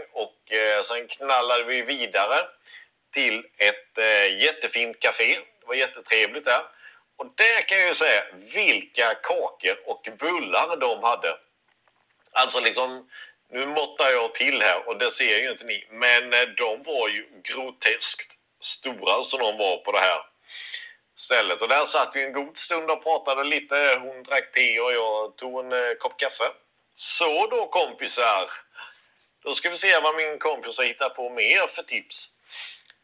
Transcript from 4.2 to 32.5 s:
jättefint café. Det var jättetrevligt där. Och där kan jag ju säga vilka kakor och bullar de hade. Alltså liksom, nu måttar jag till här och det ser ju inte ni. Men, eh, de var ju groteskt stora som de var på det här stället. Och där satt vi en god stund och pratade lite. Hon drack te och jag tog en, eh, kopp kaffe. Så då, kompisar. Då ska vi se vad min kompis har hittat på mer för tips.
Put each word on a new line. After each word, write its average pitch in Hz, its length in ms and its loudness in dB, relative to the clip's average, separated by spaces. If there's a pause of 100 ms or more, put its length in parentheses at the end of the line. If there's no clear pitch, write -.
jättefint 120 580 0
café. 117 380 2 (220)
Det - 60 -20
var 120 80 -4
jättetrevligt 120 680 0
där. 123 180 2 (540)
Och - 100 -12 (100)
där 226 240 4
kan 196 180 2
jag 180 100 4
ju 165 60 2
säga 120 280 4 (100)
vilka 113 800 0
kakor 101 640 -2 (100)
och - 220 -8 (100)
bullar 151 580 -2
de 120 260 -2
hade. 113 360 0 (960)
Alltså 127 280 2
liksom, 127 500 -2 (400)
nu 127 160 -4
måttar 147 440 0
jag 117 240 2
till 127 280 0
här 95 260 2
och 110 100 -6
det 120 120 0
ser 110 280 2
ju 127 120 0
inte 113 140 -10
ni. 107 260 -8
Men, 120 420 4
eh, 120 240 4
de 117 260 -2
var 135 260 -2
ju 107 180 -6 (160)
groteskt - 920 -4 (260)
stora 120 640 -2
som - 160 -6
de 107 180 -2
var 95 180 0
på 101 160 -4
det 101 60 2
här 92 240 2 (920)
stället. 107 460 0
Och 113 60 0
där 143 160 2
satt 139 320 0
vi 139 60 -2
en 135 100 -6
god 143 260 -8
stund 160 320 -4
och 151 120 -2
pratade 143 420 0
lite. 143 580 2
Hon 131 200 -12
drack 135 300 -2
te 120 280 2
och 123 120 2
jag 110 440 0
tog 127 240 -8
en, 127 120 -8
eh, 123 220 0
kopp - 240 -6
kaffe. 127 260 -2 (520)
Så 170 500 0
då, 220 200 0
kompisar. 117 840 0 (920)
Då 143 100 -4
ska 170 160 -2
vi 175 60 -6
se 180 240 4
vad 156 160 2
min 156 220 -4
kompis 147 400 -4
har 127 60 2
hittat 123 320 -2
på 123 140 -6
mer 123 360 2
för - 160 -10
tips. - 480 -10 (720)